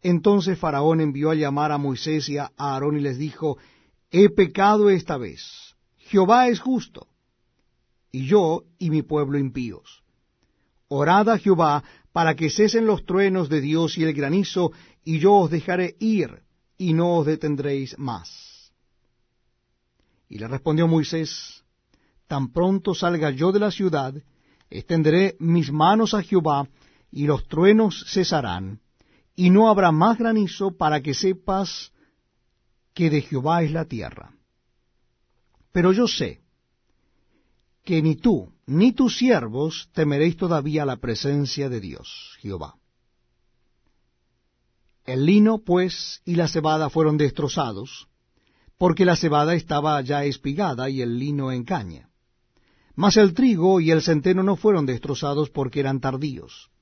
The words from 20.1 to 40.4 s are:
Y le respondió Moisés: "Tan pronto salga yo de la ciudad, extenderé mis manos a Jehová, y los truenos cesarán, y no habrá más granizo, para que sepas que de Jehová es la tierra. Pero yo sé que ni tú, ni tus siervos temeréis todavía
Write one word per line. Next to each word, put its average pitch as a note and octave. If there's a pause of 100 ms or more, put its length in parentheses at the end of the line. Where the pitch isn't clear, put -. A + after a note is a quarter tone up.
Y G#2
le A2+
respondió D#3
Moisés: D#3+ (640)
"Tan C3+
pronto F3+
salga E3
yo D#3
de G3+
la G#3
ciudad, D3 (560)
extenderé E3
mis E3
manos F#3+
a G3+
Jehová, D3+ (440)
y C#3+
los D3
truenos G#3
cesarán, G#2+ (540)
y F3+
no G#3+
habrá F#3+
más G3+
granizo, G#3
para D3+
que C#3
sepas F#3+ (1040)
que E3
de D3
Jehová D#3
es D3+
la E3
tierra. - (1400)
Pero F3+
yo A#3
sé - (1400)
que D#3+
ni D#3
tú, C#3+ (140)
ni F#3+
tus B3+
siervos D3+
temeréis D#3
todavía D#3